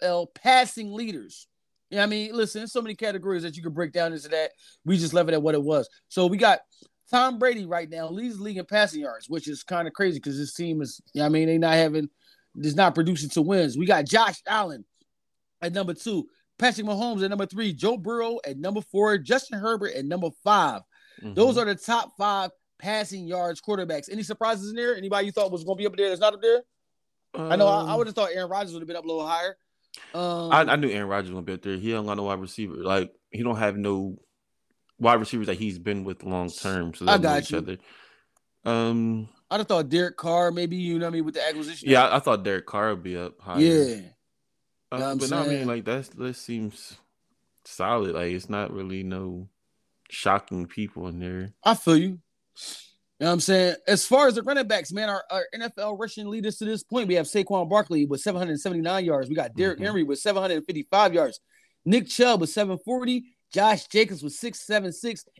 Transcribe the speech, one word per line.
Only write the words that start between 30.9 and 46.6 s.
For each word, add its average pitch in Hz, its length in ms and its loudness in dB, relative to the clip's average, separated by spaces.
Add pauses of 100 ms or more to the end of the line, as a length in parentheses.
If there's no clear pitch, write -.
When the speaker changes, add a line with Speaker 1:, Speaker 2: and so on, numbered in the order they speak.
Speaker 2:
Aaron 101 180 -4
Rodgers 98 220 -2
was 92 60 -8
gonna 87 100 -8
be 95 80 -6
up 90 80 -12
there. 98 140 -6
He 104 140 -6
don't 110 160 -4
got 101 100 -4
no 101 80 -6
wide 98 160 -4
receiver. 95 360 -10
Like, 95 360 0 (180)
he 110 120 -8
don't 117 140 -2
have 104 200 0
no 98 420 -4 (800)
wide 117 220 6
receivers 110 280 -4
that 95 100 -2
he's 104 200 -4
been 98 260 -6
with 92 180 -10
long 90 280 -4
term, 90 440 -4
so - 120 -10
Speaker 1:
I 143 100 6
Speaker 2:
they 190 60 2
know - 80 2
Speaker 1:
got 143 120 0
Speaker 2:
each - 100 -10
Speaker 1:
you. 165 60 -4
Speaker 2:
other. 92 200 -8 (840)
Um, 113 640 0 (220)
Speaker 1:
I'd 196 80 0
have 214 100 -2
thought 160 200 2
Derek 175 280 0
Carr, 170 340 2
maybe, 175 260 -4
you 175 220 -2
know 170 80 -2
what 170 40 -4
I 170 40 -8
mean, 160 100 -2
with 156 100 -6
the 147 120 -2
acquisition. 156 420 -6
Speaker 2:
yeah, 131 200 8
I, 90 80 4
I - 40 6
thought 110 220 2
Derek 95 240 -2
Carr 107 240 0
would 92 120 -6
be 90 140 -8
up 87 240 -10
higher. 95 200 -4
Speaker 1:
Yeah. 147 400 4 (920)
Speaker 2:
Uh, 127 80 -6
Speaker 1:
Know 131 60 -4
what 139 80 -4
I'm 135 60 -4
Speaker 2:
but 135 120 -2
no, 160 60 -2
I 170 40 0
mean, 143 100 0
Speaker 1:
saying? 139 160 -2
Speaker 2:
like, 120 180 -4
that's, 127 260 -4
that 127 240 -8
seems 110 600 -8 (680)